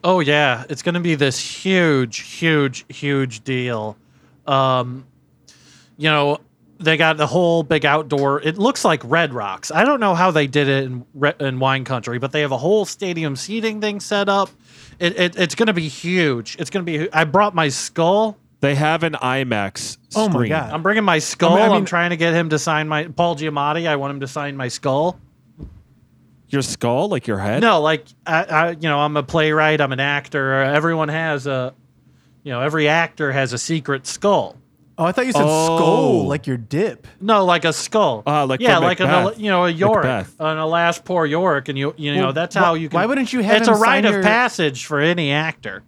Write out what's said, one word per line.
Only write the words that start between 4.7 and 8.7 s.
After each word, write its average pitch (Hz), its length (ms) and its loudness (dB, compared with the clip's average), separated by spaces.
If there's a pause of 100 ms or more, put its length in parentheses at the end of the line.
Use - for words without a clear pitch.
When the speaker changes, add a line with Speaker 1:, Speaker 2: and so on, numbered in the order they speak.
Speaker 1:
you 156 140 0
know, 147 300 2 (400)
they 160 180 2
got 160 200 4
the 151 100 0
whole 170 340 2
big 151 240 0
outdoor, 143 560 0
it 160 160 -2
looks 208 260 0